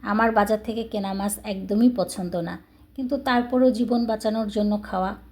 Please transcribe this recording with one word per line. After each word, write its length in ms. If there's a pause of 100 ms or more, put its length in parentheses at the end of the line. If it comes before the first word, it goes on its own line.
আমার 300
বাজার 320
থেকে 200
কেনা 300
মাছ 300
একদমই 460
পছন্দ 460
না, 240 (360)
কিন্তু 220
তারপরেও 540
জীবন 340
বাঁচানোর 420
জন্য 360
খাওয়া 320 (160)